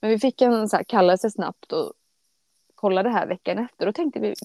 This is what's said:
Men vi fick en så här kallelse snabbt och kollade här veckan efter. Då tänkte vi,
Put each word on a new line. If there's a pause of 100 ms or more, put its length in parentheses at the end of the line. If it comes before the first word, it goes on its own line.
Men
vi
fick
en
så
här
kallelse
snabbt
och (840)
kollade
här
veckan
efter.
Då
tänkte
vi, (120)